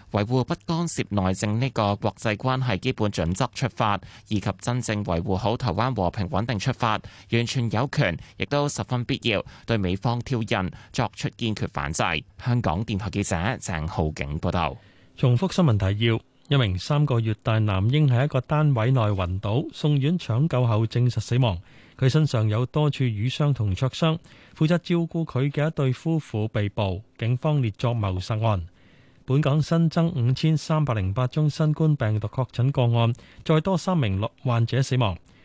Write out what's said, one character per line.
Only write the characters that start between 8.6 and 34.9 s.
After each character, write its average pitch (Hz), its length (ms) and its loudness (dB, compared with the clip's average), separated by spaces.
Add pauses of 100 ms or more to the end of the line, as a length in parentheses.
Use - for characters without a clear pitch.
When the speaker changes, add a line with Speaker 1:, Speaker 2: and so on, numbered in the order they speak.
Speaker 1:
十 127 140 -6
分 123 200 -4
必 127 200 -4
要 104 200 0 (220)
對 117 100 0
美 92 220 0
方 120 220 0
挑 120 200 -4
釁 98 320 -2 (220)
作 113 200 -2
出 - 180 -6
堅 113 220 -4
決 101 200 -4
反 71 180 -4
制。 95 120 -2 (380)
香 120 200 0
港 95 240 0
電 104 120 -4
台 98 120 -6
記 101 120 -2
者 98 140 -2
鄭 85 500 -2
浩 80 260 0
景 73 280 -6
報 90 100 -2
道。 80 280 0 (400)
Speaker 2:
重 123 180 4
複 185 180 0
新 180 120 4
聞 110 120 4
提 101 280 0
要。 113 120 2 (320)
一 143 60 2
名 98 240 2
三 147 260 0
個 120 140 0
月 110 240 0
大 110 160 2
男 101 300 2
嬰 151 180 4
喺 123 160 4
一 147 60 0
個 131 100 0
單 151 340 2
位 117 160 2
內 131 120 2
暈 95 400 0
倒， 117 320 -2
送 147 260 0
院 151 180 0
搶 131 300 0
救 127 180 2
後 113 200 2
證 120 240 2
實 117 100 -2
死 117 200 -2
亡。 104 200 2 (400)
佢 131 80 4
身 156 180 4
上 110 220 2
有 110 200 0
多 151 220 0
處 139 140 -2
瘀 113 240 0
傷 147 240 0
同 104 240 0
灼 131 140 0
傷。 165 280 0 (400)
負 160 80 2
責 170 120 4
照 175 180 -2
顧 165 300 -2
佢 139 260 0
嘅 147 160 0
一 160 40 -2
對 135 200 0
夫 160 260 -2
婦 110 300 -2
被 104 220 -2
捕， 98 340 -2 (140)
警 117 180 0
方 147 260 0
列 117 100 0
作 117 220 -2
謀 101 240 0
殺 107 220 -4
案。 104 260 0 (600)
本 135 160 2
港 147 200 2
新 165 280 2
增 165 260 2
五 123 160 2
千 156 240 2
三 156 300 0
百 127 80 0
零 98 200 -2
八 127 140 0
宗 151 220 0
新 156 240 0
冠 156 240 2
病 107 200 0
毒 107 120 -4
確 131 220 -4
診 127 200 0
個 120 260 2
案， 117 160 4 (300)
再 156 160 4
多 185 180 2
三 180 200 0
名 101 280 0 (160)
患 117 240 2
者 120 160 0
死 127 140 0